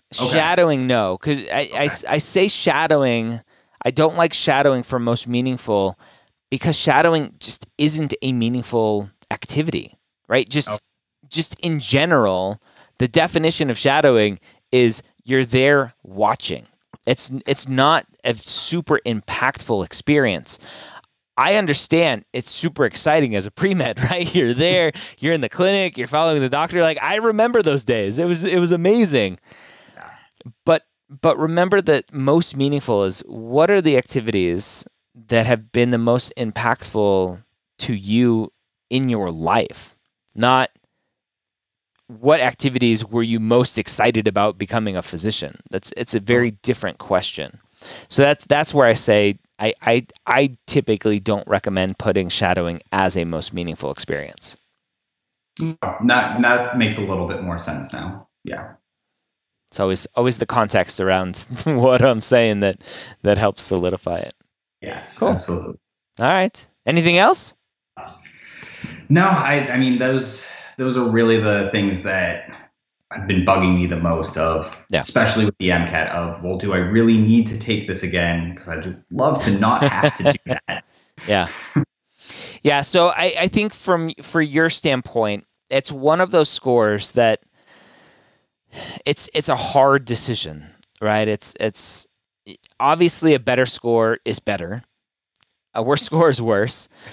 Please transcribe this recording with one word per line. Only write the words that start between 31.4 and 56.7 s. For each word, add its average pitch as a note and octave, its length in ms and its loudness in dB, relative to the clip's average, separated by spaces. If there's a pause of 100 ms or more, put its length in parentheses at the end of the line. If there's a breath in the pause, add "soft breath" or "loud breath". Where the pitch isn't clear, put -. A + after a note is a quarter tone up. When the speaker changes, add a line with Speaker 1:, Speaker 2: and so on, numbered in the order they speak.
Speaker 2:
that D#3 320 2
most C#3+ 440 2
meaningful C3+ 480 0
is F#2+ 160 -4
what B2+ 500 0
are G3+ 100 4
the D3+ 160 4
activities G2+ 880 -2 (420)
that A2+ 180 2
have A2 260 -2
been B2 200 2
the A#2+ 60 2
most A#2 400 0
impactful G#2 1040 -2 (380)
to - 140 -6
you A2 580 0 (380)
in C3 200 -2
your G2+ 220 -2
life? E2 640 -2 (400)
Not B2+ 340 2 (1400)
what B2+ 340 2
activities B2 640 0
were A2+ 180 -2
you A2+ 160 -2
most A#2+ 380 2
excited A2 500 0
about G2+ 300 0
becoming G#2 400 -4
a F2 40 -4
physician? E2+ 580 -6 (100)
That's, - 260 -8
it's A#2+ 200 -4
a A2 40 -2
very A#2+ 320 2
different G#2 460 -4
question. - 640 -4 (500 loud breath)
So C3+ 140 4
that's, C#3+ 220 2
that's D3+ 280 0
where C3+ 140 6
I A#2 60 6
say G#2 440 2 (220)
I, A2 140 -2 (100)
I, A#2 240 2 (180)
I B2+ 400 2
typically G#2+ 540 0
don't G2+ 280 -4
recommend F#2+ 520 -2
putting F#2 300 0
shadowing F2 520 0 (100)
as F#2+ 240 0
a E2+ 100 0
most E2 280 -6
meaningful E2 380 -8
experience. - 640 -10 (1000)
Speaker 1:
That, B2 840 -2
that B2 360 0